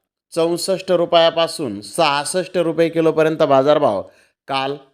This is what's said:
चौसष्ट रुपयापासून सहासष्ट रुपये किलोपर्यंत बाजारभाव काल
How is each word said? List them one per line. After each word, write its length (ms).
चौसष्ट 560
रुपयापासून 920
सहासष्ट 760
रुपये 320
किलोपर्यंत 540
बाजारभाव 580
काल 280